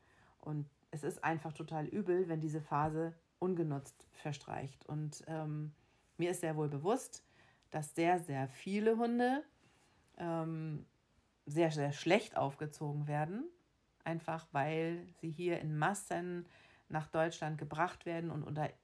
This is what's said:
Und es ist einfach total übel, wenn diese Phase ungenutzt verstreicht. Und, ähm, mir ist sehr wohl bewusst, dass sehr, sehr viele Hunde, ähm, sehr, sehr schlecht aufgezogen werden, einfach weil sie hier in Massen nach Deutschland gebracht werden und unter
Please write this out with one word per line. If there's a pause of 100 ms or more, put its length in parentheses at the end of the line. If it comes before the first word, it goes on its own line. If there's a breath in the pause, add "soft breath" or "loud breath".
(400 soft breath)
Und (220)
es
ist
einfach
total
übel,
wenn
diese
Phase (240)
ungenutzt
verstreicht.
Und,
ähm, (440 soft breath)
mir
ist
sehr
wohl
bewusst, (480 soft breath)
dass
sehr,
sehr
viele
Hunde, (720 soft breath)
ähm, (640)
sehr,
sehr
schlecht
aufgezogen
werden, (580)
einfach
weil (120)
sie
hier
in
Massen (440 loud breath)
nach
Deutschland
gebracht
werden
und
unter (140)